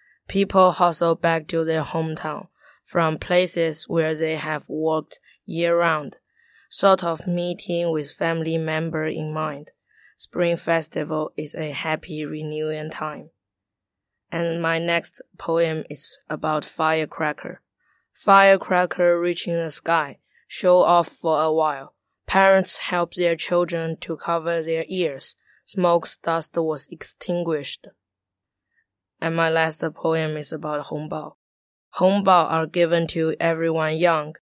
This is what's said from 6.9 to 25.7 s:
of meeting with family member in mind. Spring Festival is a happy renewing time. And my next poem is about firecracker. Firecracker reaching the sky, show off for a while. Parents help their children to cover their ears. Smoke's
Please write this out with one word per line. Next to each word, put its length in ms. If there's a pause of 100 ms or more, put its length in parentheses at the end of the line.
of 220
meeting 640
with 180
family 460
member 480
in 300
mind. 380 (440)
Spring 400
Festival 800
is 180
a 180
happy 520
renewing 640
time. 400 (1040)
And 300
my 160
next 420 (160)
poem 540
is 280 (120)
about 340
firecracker. 960 (540)
Firecracker 1080
reaching 320
the 180
sky, 500 (280)
show 300
off 300
for 340
a 100
while. 400 (340)
Parents 520
help 340
their 240
children 640
to 160
cover 460
their 260
ears. 480 (300)
Smoke's 500